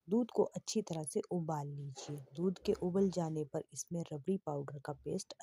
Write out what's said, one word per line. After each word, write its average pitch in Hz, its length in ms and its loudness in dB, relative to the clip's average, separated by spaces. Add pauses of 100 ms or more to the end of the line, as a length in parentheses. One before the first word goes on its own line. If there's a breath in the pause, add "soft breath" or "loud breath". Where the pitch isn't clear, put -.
दूध 233 220 4
को 202 120 6
अच्छी - 380 0
तरह 160 220 -2
से - 180 -2 (100)
उबाल 156 360 0
लीजिए। 143 580 -8 (100)
दूध 180 240 0
के - 140 2
उबल 185 360 4
जाने 160 340 0
पर 151 200 -4 (100)
इसमें 170 300 -4 (100)
रबड़ी 156 240 0
पाउडर 143 420 -4
का 143 140 -6
पेस्ट - 500 -6